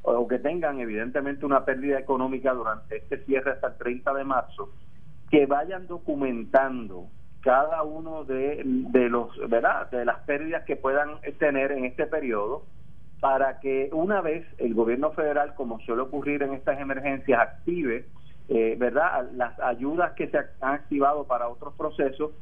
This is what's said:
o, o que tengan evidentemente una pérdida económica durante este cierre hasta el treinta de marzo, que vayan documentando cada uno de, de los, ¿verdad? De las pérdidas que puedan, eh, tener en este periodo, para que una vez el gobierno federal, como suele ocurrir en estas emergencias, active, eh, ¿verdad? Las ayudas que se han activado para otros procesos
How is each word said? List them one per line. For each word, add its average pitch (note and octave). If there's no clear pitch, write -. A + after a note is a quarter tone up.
o, -
o A#2+
que B2
tengan D3
evidentemente B2+
una C#3
pérdida C3+
económica C3
durante A2
este A2
cierre C3+
hasta -
el -
treinta B2
de C#3
marzo, B2+
que D3
vayan E3
documentando C3
cada D3+
uno D#3
de, C3+
de B2+
los, A#2
¿verdad? A#2
De B2
las A#2+
pérdidas D3+
que C#3+
puedan, C#3+
eh, C#3+
tener C#3
en C3
este D3+
periodo, B2+
para C3+
que C3+
una F#3
vez E3
el B2
gobierno A#2+
federal, D3
como A#2
suele A#2
ocurrir C#3+
en C#3
estas C3+
emergencias, C3+
active, B2+
eh, A2+
¿verdad? B2+
Las B2
ayudas C#3+
que E3
se D#3
han C#3
activado C#3+
para A#2+
otros C3+
procesos D3+